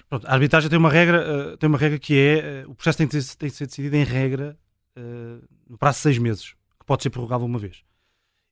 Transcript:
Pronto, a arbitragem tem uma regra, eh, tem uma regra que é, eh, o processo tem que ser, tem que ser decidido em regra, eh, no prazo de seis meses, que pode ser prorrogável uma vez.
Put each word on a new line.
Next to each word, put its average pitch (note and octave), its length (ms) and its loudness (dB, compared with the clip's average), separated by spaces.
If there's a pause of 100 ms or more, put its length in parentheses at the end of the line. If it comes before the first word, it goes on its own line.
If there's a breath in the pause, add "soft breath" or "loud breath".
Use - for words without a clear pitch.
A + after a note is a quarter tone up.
Pronto, B2 160 -6
a C3+ 60 -2
arbitragem D3 380 4
tem E3 100 4
uma D#3+ 100 6
regra, E3+ 360 4 (280)
eh, - 40 -18
tem D#3 100 0
uma D3+ 100 2
regra D3 220 0
que C#3+ 180 0
é, C#3+ 200 4
eh, C#3+ 300 -8
o B2+ 80 -18
processo - 220 0
tem D#3 100 2
que D3 140 -2
ser, - 160 -10
tem D3 120 -6
que - 60 -14
ser C#3+ 100 -10
decidido C#3+ 320 -6
em D3 80 4
regra, C3+ 520 -4 (380)
eh, A#2+ 440 -16 (300)
no A#2+ 80 -20
prazo C#3 200 0
de - 60 -8
seis C#3 140 4
meses, A#2 320 -2 (300)
que - 60 -20
pode - 180 -2
ser C3 60 -2
prorrogável A#2+ 360 -6
uma A#2+ 140 -6
vez. G2 240 -14 (680)